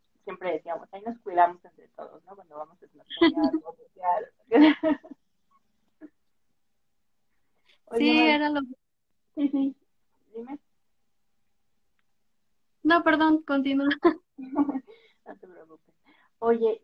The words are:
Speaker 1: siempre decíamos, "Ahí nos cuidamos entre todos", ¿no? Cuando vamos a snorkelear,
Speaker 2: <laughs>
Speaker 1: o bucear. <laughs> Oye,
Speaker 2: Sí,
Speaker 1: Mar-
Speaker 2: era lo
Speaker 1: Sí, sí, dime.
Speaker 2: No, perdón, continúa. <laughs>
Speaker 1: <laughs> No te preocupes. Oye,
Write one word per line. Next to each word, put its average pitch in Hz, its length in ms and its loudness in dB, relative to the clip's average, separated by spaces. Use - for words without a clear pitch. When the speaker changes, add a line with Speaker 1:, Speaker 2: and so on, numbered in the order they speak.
Speaker 1:
siempre 185 280 -10
decíamos, 160 400 -10
"Ahí 196 100 -16
nos 233 180 -12
cuidamos 175 440 -2
entre - 240 -20
todos", 151 360 -20
¿no? 196 120 -20
Cuando 170 220 -20
vamos - 240 -18
a - 40 -20
snorkelear, - 680 -2
Speaker 2:
<laughs> 320 100 -8
Speaker 1:
o - 100 -16
bucear. - 580 -6
<laughs> 302 680 2
Oye, 285 220 2
Speaker 2:
Sí, - 20 4
Speaker 1:
Mar- 311 160 4
Speaker 2:
era 294 200 0
lo 294 100 -2
Speaker 1:
Sí, 285 140 0
sí, 269 260 -4
dime. 247 240 -14
Speaker 2:
No, 330 220 4
perdón, 311 380 2
continúa. 277 460 -2
<laughs> 330 200 2
Speaker 1:
<laughs> 269 460 -4
No 196 100 -20
te 196 120 -20
preocupes. 160 460 -20
Oye, 226 460 0